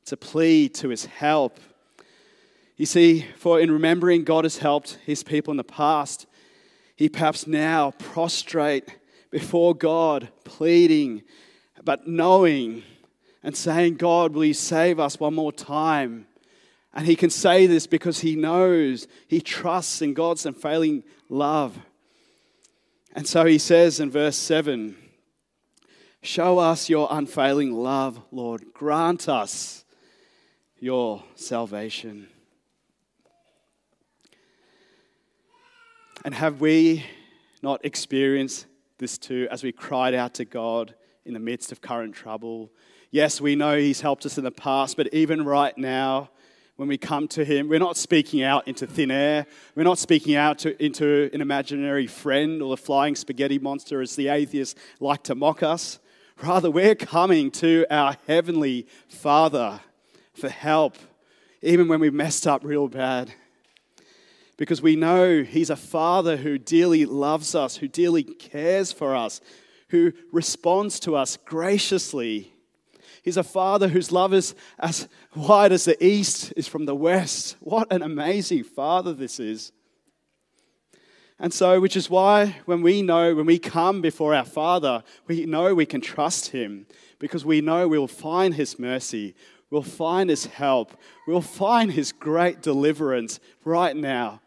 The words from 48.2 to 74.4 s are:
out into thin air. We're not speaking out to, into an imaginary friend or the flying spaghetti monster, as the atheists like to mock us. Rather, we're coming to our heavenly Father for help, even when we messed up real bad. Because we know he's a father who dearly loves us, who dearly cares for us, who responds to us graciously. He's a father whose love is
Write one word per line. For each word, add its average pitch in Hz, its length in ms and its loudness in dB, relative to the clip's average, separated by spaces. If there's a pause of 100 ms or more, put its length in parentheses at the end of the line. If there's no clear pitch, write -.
out 135 240 0
into - 180 -8
thin 147 240 -2
air. 143 380 0 (280)
We're 156 80 -2
not 180 140 4
speaking 151 380 2
out 147 240 2
to, 151 240 -4
into 147 500 0
an 139 80 -6
imaginary 139 640 -2
friend 151 560 -2
or 135 80 -6
the 131 80 -4
flying 143 380 0
spaghetti 139 420 -4
monster, 135 440 -6
as 127 140 -8
the 139 120 -4
atheists 143 520 -4 (200)
like 143 240 -4
to - 100 -6
mock 147 300 0
us. 160 360 -4 (420)
Rather, 170 300 0
we're 190 240 4
coming 165 560 2
to 165 400 2
our 143 340 0
heavenly 156 600 -2 (200)
Father 147 720 0 (540)
for - 160 -10
help, 151 460 0 (640)
even 170 260 4
when 160 120 2
we 156 100 4
messed 147 380 -2
up 143 160 0
real 147 240 -2
bad. 127 440 -4 (1300)
Because 147 240 -4
we 156 140 6
know 165 480 4
he's 147 260 -2
a 151 60 -2
father 165 640 0
who 143 200 -4
dearly 160 480 4
loves 143 480 -2
us, 143 240 -2
who 143 100 -8
dearly 170 360 0
cares 180 680 -4
for 135 240 -4
us, 113 240 -6 (500)
who 170 240 2 (180)
responds 180 720 -2
to 165 140 -2
us 135 300 -2
graciously. 160 1080 -4 (720)
He's 175 140 -2
a 185 60 0
father 190 460 0
whose 170 220 0
love 185 220 2
is 185 220 0 (240)